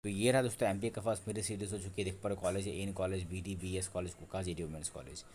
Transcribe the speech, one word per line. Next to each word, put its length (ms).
तो 60
ये 220
रहा 100
दोस्तों 280
एमबीए 200
का 120
first 260
मेरिट 180
series 280
हो 60
चुकी 220
है। 40
देख 160
पा 80
रहे 60
हो 60
college 260
है 80
एएन 180
college, 320
बीडीबीएस 640
college, 260
गोकास, 320
जेडी 180
वुमेन्स 260
college। 340